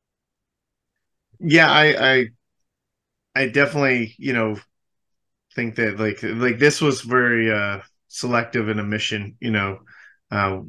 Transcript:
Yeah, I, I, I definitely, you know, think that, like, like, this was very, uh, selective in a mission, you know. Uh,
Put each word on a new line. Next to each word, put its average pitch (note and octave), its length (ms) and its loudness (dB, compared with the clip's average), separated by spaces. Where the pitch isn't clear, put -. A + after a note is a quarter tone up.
Yeah, D#3 320 4
I, D3+ 140 6
I, B2+ 120 2
I C3+ 140 0
definitely, C#3 680 0
you C3+ 160 -6
know, A2 240 -2
think A#2 200 -6
that, G#2 220 -2
like, G#2+ 240 -2
like, A2+ 380 -2
this D3 220 4
was C#3+ 180 0
very, A#2 500 0
uh, G2+ 300 -2
selective A#2 580 -4
in G#2+ 100 -2
a G#2 60 -4
mission, G#2 560 -6
you A#2+ 120 -6
know. G2 280 -4
Uh, F#2+ 400 -2